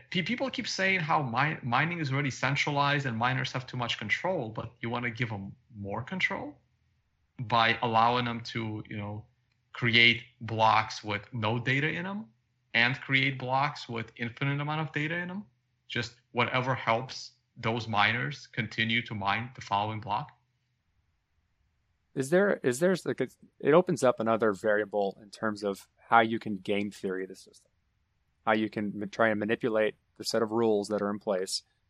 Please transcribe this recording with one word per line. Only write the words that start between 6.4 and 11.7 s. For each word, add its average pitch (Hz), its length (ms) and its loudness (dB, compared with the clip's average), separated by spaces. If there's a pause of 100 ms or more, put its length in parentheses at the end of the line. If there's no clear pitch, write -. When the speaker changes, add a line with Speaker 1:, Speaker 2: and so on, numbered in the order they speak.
Speaker 1:
by 113 440 4
allowing 117 420 4
them 117 160 -4 (120)
to, 107 360 -6
you 110 80 -10
know, 104 280 -8 (500)
create 117 480 4 (180)
blocks 110 640 2
with 104 180 -4 (120)
no 113 240 0
data 135 300 0